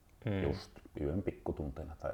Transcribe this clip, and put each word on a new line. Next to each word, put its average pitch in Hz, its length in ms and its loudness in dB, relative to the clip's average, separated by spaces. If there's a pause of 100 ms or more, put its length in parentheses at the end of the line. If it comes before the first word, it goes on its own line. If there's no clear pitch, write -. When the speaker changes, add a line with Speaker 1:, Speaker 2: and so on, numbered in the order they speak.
(240)
Speaker 1:
Mm. 98 180 4
Speaker 2:
just 71 280 2 (300)
yön 76 220 4
pikkutunteina 76 800 -2
tai 73 140 0